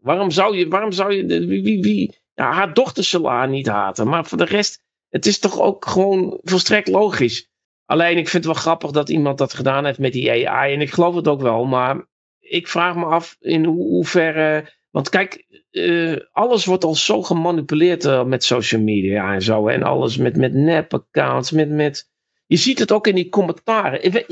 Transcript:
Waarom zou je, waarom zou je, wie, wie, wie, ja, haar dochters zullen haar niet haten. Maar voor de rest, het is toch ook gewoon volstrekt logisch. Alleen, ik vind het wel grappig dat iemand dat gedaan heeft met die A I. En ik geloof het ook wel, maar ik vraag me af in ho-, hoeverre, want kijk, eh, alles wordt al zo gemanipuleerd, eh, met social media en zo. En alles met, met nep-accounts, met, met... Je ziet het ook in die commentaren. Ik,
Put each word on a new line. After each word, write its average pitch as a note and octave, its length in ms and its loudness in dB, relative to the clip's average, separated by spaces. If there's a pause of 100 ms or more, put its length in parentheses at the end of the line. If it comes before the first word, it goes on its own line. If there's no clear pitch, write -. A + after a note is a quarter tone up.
Waarom F3 300 -2
zou G3 260 0
je, F3 120 -2
waarom G3+ 240 -2
zou G3 220 -2
je, F#3+ 120 -2 (200)
wie, F#3+ 160 -2
wie, G#3 200 0
wie, G#3 360 -2 (160)
ja, B2+ 180 -2
haar F3+ 220 -2
dochters A#3+ 340 0
zullen D#3+ 220 0
haar B2 180 0
niet C3+ 200 -4
haten. G#2 400 -2
Maar D#3+ 180 0
voor - 120 -6
de F3 60 4
rest, G3+ 380 -2 (260)
het - 180 -2
is G#3 120 2
toch - 220 -2
ook G3 260 0
gewoon F#3+ 560 0
volstrekt F#3+ 460 0
logisch. F#3 600 0 (360)
Alleen, E3+ 340 2
ik D#3 100 -4
vind E3+ 160 0
het D#3+ 80 0
wel D#3 100 -4
grappig E3 280 -2
dat D3 180 -2
iemand C#3+ 300 0
dat C3+ 160 -2
gedaan C#3 300 -2
heeft C#3 140 -2
met C3+ 140 0
die B2 180 -2 (180)
A C3+ 200 0
I. C#3 60 0
En C#3+ 60 -4
ik C#3+ 120 -4
geloof F3 220 2
het E3+ 140 0
ook C#3+ 120 0
wel, A#2 240 0
maar B2+ 420 -2 (320)
ik - 300 -6
vraag F3 280 0
me F3 80 -4
af E3 360 -2
in D#3+ 240 2
ho-, E3 80 2
hoeverre, D#3+ 1000 0 (180)
want C#3+ 180 -2
kijk, - 360 0 (260)
eh, E3+ 460 0 (160)
alles A3+ 320 2
wordt F#3 200 2
al D#3 100 0
zo G#3+ 280 0
gemanipuleerd, E3 800 0
eh, C3 200 2
met C3 200 -2
social A2+ 380 0
media G2+ 520 0
en F#2+ 80 -2
zo. G#2+ 260 2
En B2+ 140 0
alles C3 340 0
met, B2+ 200 0
met B2+ 180 2
nep-accounts, C#3+ 960 0
met, D#3 200 2
met... D3 400 -2 (360)
Je - 100 2
ziet B3+ 220 0
het A3 140 2
ook G#3+ 140 2
in G3+ 80 4
die F3+ 140 0
commentaren. F#3 760 2
Ik, F3+ 100 2 (180)